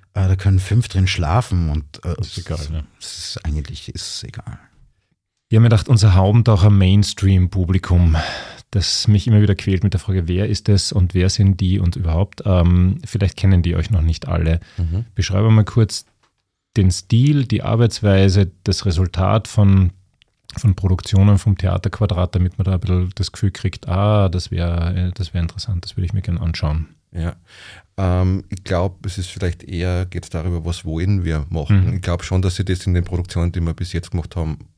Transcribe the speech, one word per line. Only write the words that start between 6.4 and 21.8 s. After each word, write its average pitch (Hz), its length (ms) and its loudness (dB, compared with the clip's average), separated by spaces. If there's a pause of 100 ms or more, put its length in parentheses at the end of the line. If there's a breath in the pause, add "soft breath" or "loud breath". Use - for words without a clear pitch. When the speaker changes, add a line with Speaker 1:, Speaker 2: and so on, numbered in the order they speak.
Speaker 2:
Mainstream-Publikum, 92 1500 2 (540 loud breath)
das - 380 -2
mich 104 180 2
immer 107 160 4
wieder 101 140 2
quält 92 260 -2
mit 101 120 0
der 95 60 0
Frage, 92 280 -2
wer 95 200 -2
ist 107 200 -4
es 101 240 2
und 90 220 2
wer 92 140 2
sind 98 320 2
die 95 200 2
und 87 160 0
überhaupt, 85 480 -2
ähm, 90 600 4
vielleicht 98 320 -2
kennen 95 260 4
die 85 120 0
euch 85 160 -2
noch 87 120 2
nicht 82 260 -2
alle. 82 320 0 (180 loud breath)
Speaker 3:
Mhm. 87 360 -4
Speaker 2:
Beschreibe 101 360 0
mal 107 140 4
kurz - 420 -2 (720)
den 92 160 4
Stil, 135 540 2
die - 160 -2
Arbeitsweise, 98 920 2 (100)
das - 240 -2
Resultat 92 640 0
von, 95 420 4 (640)
von 98 200 2
Produktionen 98 640 2
vom 98 200 0
Theaterquadrat, 92 800 -2